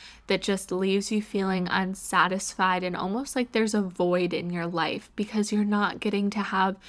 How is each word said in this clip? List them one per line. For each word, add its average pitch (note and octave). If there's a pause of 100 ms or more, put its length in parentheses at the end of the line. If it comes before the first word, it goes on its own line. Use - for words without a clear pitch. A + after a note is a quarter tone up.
(260)
that F#3+
just G3
leaves F#3+
you G#3+
feeling F#3+
unsatisfied F#3
and F3+
almost G3
like B3
there's A3
a G#3
void F3+
in E3+
your F3
life E3
because G#3
you're G#3
not G#3
getting G3+
to G#3+
have F#3+ (140)